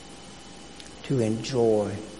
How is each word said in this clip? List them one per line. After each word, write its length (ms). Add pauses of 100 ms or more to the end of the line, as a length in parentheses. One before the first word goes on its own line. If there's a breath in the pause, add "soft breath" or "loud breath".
(1040)
to 160
enjoy 720 (300)